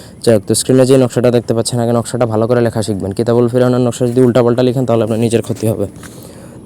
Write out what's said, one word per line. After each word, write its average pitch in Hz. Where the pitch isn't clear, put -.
যাই 120
হোক, 101
তো 113
স্ক্রিনে 131
যে 131
নকশাটা 123
দেখতে 117
পাচ্ছেন, 113
আগে 117
নকশাটা 120
ভালো 110
করে 120
লেখা 117
শিখবেন। 98
কিতাবুল 117
ফিরাউনার 123
নকশা 123
যদি 120
উল্টাপাল্টা 120
লিখেন, 127
তাহলে 113
আপনার 110
নিজের 113
ক্ষতি -
হবে। 98